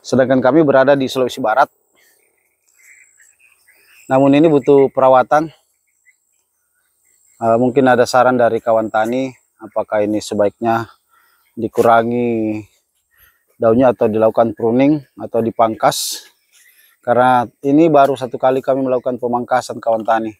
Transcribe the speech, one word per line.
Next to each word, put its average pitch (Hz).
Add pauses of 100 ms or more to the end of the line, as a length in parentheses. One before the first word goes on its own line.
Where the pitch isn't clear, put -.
Sedangkan 131
kami 143
berada 135
di 131
Sulawesi 123
Barat. 123 (2500)
Namun 139
ini 160
butuh 139
perawatan. 131 (1900)
Eh, 117
mungkin 127
ada 123
saran 127
dari 113
kawan 110
tani, 123 (320)
apakah 107
ini 107
sebaiknya 113 (680)
dikurangi 117 (1000)
daunnya 117
atau 113
dilakukan 110
pruning 131 (160)
atau 110
dipangkas. 113 (760)
Karena 123 (160)
ini 147
baru 139
satu 127
kali 131
kami 135
melakukan 127
pemangkasan 123
kawan 113
tani. 113